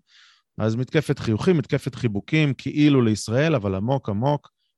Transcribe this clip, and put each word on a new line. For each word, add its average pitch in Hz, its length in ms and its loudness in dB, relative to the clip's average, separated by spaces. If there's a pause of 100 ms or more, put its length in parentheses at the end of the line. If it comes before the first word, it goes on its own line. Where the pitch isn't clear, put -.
(580)
אז 110 180 0
מתקפת 135 420 -2
חיוכים, 117 400 0
מתקפת - 360 -4
חיבוקים, 127 600 0
כאילו 143 480 2
לישראל, 117 520 0
אבל 101 200 -2
עמוק 120 340 -2
עמוק, 127 420 -2 (280)